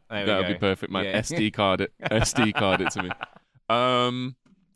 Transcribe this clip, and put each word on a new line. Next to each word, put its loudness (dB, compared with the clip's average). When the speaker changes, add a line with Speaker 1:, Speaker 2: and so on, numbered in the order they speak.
Speaker 1:
There -6
we -4
Speaker 2:
That'll 2
Speaker 1:
go. -2
Speaker 2:
be -2
perfect, -2
man. -2
Speaker 1:
Yeah. -4
<laughs> -2
Speaker 2:
S -2
D 0
card 2
it. -4
S 0
D 2
card 2
it -2
to -6
me. -8
Um, 0